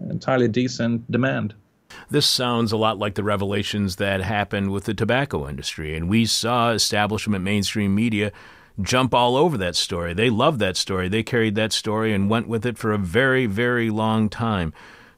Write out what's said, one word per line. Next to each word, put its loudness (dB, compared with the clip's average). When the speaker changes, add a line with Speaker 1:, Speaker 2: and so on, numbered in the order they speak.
Speaker 1:
an -8
entirely 2
decent -2
demand. -2
Speaker 2:
This 2
sounds 0
a 2
lot 2
like -2
the -2
revelations 0
that 0
happened 0
with -4
the -2
tobacco 0
industry. -8
And -2
we 4
saw 0
establishment 0
mainstream 0
media 0
jump 2
all 4
over 2
that -2
story. -2
They 2
loved 2
that 0
story. -2
They 0
carried 0
that 0
story -2
and 2
went 0
with -2
it -2
for 0
a 0
very, 2
very 0
long 2
time. -2